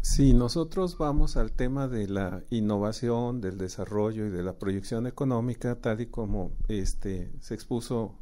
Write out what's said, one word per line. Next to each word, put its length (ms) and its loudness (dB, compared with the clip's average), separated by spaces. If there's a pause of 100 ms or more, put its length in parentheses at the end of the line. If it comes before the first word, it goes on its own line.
Sí, 320 6
nosotros 640 2
vamos 400 4
al 160 2
tema 340 0
de 200 -2
la 420 -2
innovación, 880 0
del 180 -6
desarrollo 680 -2
y 40 -2
de 140 -4
la 160 -6
proyección 480 -2
económica, 680 -2
tal 260 -2
y 60 -6
como, 440 -2 (160)
este, 720 0
se 140 -8
expuso 680 -4